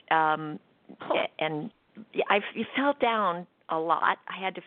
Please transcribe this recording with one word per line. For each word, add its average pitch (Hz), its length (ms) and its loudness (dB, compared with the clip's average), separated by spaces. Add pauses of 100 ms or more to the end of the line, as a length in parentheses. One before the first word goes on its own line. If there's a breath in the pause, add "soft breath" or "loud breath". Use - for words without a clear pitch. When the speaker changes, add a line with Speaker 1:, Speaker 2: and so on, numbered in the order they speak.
(100)
Speaker 1:
um, 156 500 2 (400)
Speaker 2:
Huh. - 260 -2 (120)
Speaker 1:
and 156 320 -4 (580)
I 196 80 4
f-, 208 300 -2 (100)
fell 285 240 2
down 202 460 0 (240)
a 160 80 0
lot. 165 400 2 (100)
I - 100 -10
had 190 180 -4
to 180 100 -10